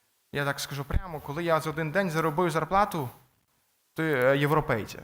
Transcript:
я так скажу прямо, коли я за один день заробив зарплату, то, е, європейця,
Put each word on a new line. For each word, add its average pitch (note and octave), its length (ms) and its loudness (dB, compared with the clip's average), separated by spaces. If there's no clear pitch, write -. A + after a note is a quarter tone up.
я C#3+ 140 -4
так C#3 140 -4
скажу C3+ 260 -8
прямо, F3 340 -2
коли D3 240 -8
я E3 160 2
за D3+ 100 -4
один D#3 220 -4
день F#3+ 200 0
заробив D#3+ 380 2
зарплату, D#3+ 600 0
то, D#3+ 100 -2
е, C#3 340 4
європейця, C#3 680 0